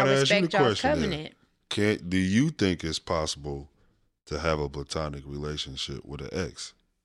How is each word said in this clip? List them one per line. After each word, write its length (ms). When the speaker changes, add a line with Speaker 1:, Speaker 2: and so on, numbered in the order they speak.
Speaker 1:
gotta 160
ask 100
you 60
the 60
Speaker 2:
respect 100
y'all's 280
Speaker 1:
question 100
then. 200
Speaker 2:
covenant. 240
Speaker 1:
Can, 400
do 80
you 320
think 340
it's 140
possible 720
to 120
have 220
a 80
platonic 560
relationship 800
with 160
an 100
ex? 440